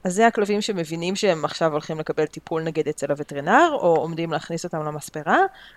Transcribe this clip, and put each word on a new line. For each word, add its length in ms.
אז 100
זה 120
הכלבים 340
שמבינים 560
שהם 280
עכשיו 280
הולכים 260
לקבל 280
טיפול 360
נגד 260
אצל 220
הווטרינר, 640
או 240
עומדים 360
להכניס 320
אותם 180
למספרה, 560